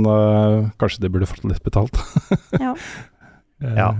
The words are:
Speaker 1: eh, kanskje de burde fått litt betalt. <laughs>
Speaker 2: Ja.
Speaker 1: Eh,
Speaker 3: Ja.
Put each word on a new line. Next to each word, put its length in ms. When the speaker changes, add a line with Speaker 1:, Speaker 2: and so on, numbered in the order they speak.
Speaker 1:
eh, 640
kanskje 220
de 100
burde 160
fått 160
litt 200
betalt. 320
<laughs> 300
Speaker 2:
Ja. 100
Speaker 1:
Eh, 160
Speaker 3:
Ja. 240